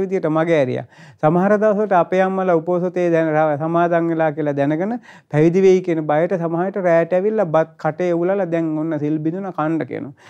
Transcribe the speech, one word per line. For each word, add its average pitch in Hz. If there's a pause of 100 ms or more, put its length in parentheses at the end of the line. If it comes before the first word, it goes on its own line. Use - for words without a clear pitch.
විදියට 180
මග 160 (100)
ඇරියා. 127 (320)
සමහර 180
දවසට 202
අපේ 185
අම්මලා 185
උපෝසතේ 175
දැන 160 (240)
සමාදන් 170
වෙලා 160
කියලා 147
දැනගෙන 156 (320)
පැවිදි 170
වෙයි 185
කියන 160
බයට 165
සමහරට 170
රැට 170
ඇවිල්ලා 208
බත් 160
කටේ 170
උලලා 185
දැන් 165
ඔන්න 156
සිල් 151
බිඳුන 175
කන්න 156
කියනවා. - (120)